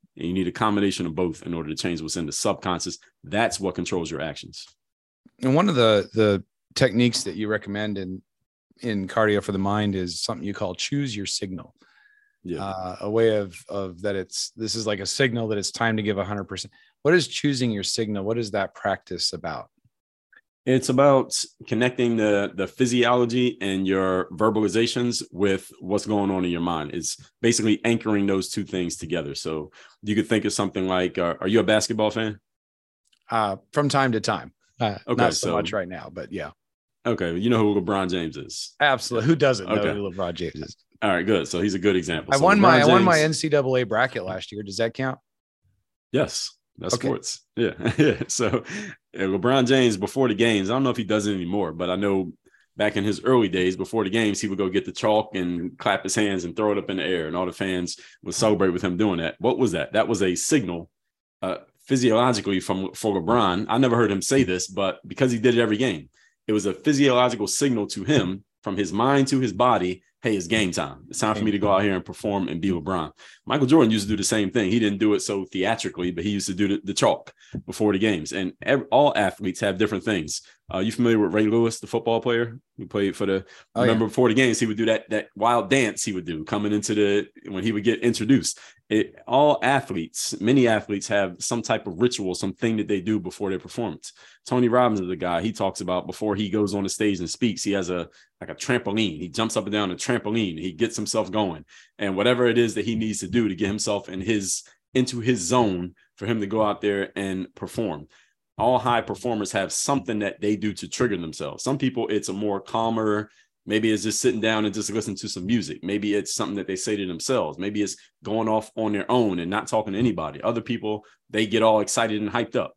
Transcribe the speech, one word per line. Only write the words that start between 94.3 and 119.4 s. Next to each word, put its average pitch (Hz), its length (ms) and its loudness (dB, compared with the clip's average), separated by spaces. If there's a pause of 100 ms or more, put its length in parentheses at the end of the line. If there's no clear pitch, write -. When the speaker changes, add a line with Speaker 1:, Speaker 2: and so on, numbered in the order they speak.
Speaker 1:
Tony 123 240 2
Robbins 117 320 4
is 90 60 -4
the 92 80 -2
guy, 87 260 -2
he 107 120 -2
talks 95 280 -2
about 90 280 -2
before 104 260 -2
he 101 160 -2
goes 104 240 0
on 101 80 -2
the 98 60 -2
stage 101 320 0
and 82 100 -6
speaks, 107 320 -2
he 101 100 -2
has 95 160 0
a, 87 200 -4 (320)
like 87 100 -14
a 80 40 -10
trampoline. 104 640 -2
He 90 80 -8
jumps 110 280 -2
up 104 100 -2
and 101 60 -6
down 104 180 0
the 87 40 -4
trampoline 123 260 -2
trampoline. 107 400 -2
He 92 120 -6
gets 113 240 -2
himself 107 340 -2
going 92 340 -2 (340)
and 98 180 -2
whatever 123 300 4
it 117 120 4
is 117 160 4
that 104 100 -2
he 113 100 -2
needs 110 260 -2
to 92 80 -8
do 110 200 2
to 95 60 -4
get 98 120 -2
himself 104 420 -2
in 95 120 -8
his, 98 420 -2 (320)
into 123 260 0
his 113 200 2
zone 95 540 2 (220)
for 98 100 -10
him 113 140 0
to 101 60 -2
go 110 160 0
out 101 180 0
there 101 360 0
and 95 380 -6
perform. 87 520 -6 (520)
All 120 200 2
high 120 240 2
performers 107 500 -4
have 95 200 -2
something 123 480 -2
that 101 200 -4
they 104 160 0
do 101 180 -4
to 90 140 -12
trigger 113 300 0
themselves. 78 440 -8
Some 139 140 -2
people, 131 320 -2
it's 101 220 -2
a - 20 -4
more 101 280 -2
calmer, 110 680 -2 (360)
maybe 110 260 2
it's 101 120 0
just 107 160 -2
sitting 123 200 2
down 110 240 2
and 101 100 0
just 104 160 -4
listening 104 260 -4
to 104 120 -10
some 92 160 -8
music. 107 400 -2
Maybe 104 300 -2
it's 101 200 -2
something 101 220 -4
that 95 100 -6
they 95 100 -4
say 107 200 -2
to 98 100 -4
themselves. 87 520 -2
Maybe 104 240 -2
it's 98 140 -4 (280)
going 110 240 -2
off 110 280 0
on 110 160 -2
their 101 180 -2
own 101 300 2